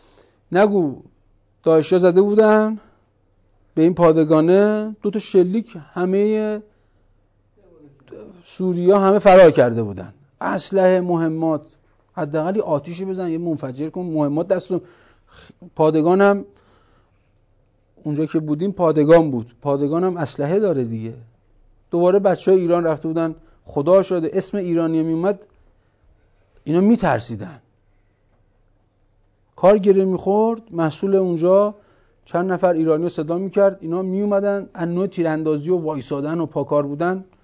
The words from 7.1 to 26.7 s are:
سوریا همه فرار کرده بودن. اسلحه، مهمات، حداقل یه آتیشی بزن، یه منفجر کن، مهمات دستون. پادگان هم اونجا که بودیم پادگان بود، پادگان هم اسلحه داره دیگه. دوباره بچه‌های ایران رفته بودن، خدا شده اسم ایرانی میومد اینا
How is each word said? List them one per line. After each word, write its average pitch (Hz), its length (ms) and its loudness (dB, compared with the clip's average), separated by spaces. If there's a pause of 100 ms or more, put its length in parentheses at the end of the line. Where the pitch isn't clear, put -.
سوریا 185 560 0
همه 196 200 2
فرار 185 320 8
کرده 120 320 2
بودن. 95 300 -12 (280)
اسلحه، 185 600 0
مهمات، 160 640 -4 (480)
حداقل 156 420 -4
یه 220 60 -6
آتیشی 165 440 -6
بزن، 185 240 -8
یه 160 80 -4
منفجر 151 520 -8
کن، - 120 -10
مهمات 151 460 -4
دستون. 180 340 -4 (960)
پادگان 160 460 2
هم 202 240 2 (1600)
اونجا 151 220 -4
که 160 140 -4
بودیم 156 320 -4
پادگان 156 600 4
بود، 117 300 -8
پادگان 143 420 -2
هم 185 140 -2
اسلحه 151 420 -4
داره 170 240 -2
دیگه. 113 300 -8 (800)
دوباره 180 280 2
بچه‌های 185 420 2
ایران 175 220 0
رفته 160 240 -4
بودن، 160 280 -4 (280)
خدا 170 380 2
شده 175 320 -4
اسم 190 240 -4
ایرانی 165 460 -2
میومد 165 420 -4 (1160)
اینا 170 180 0